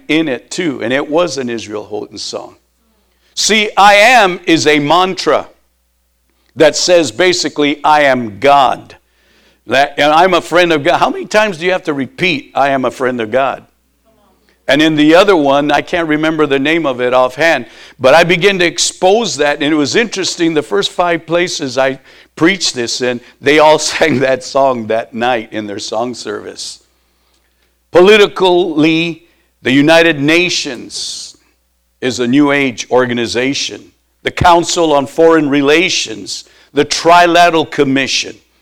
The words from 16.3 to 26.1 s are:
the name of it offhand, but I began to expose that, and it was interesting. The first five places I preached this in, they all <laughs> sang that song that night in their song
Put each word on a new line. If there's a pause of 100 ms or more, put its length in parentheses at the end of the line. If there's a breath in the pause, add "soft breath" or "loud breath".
the
name
of
it
offhand, (320 loud breath)
but
I
began
to
expose
that,
and
it
was
interesting.
The
first
five
places
I (360 soft breath)
preached
this
in, (200 loud breath)
they
all
<laughs>
sang
that
song
that
night
in
their
song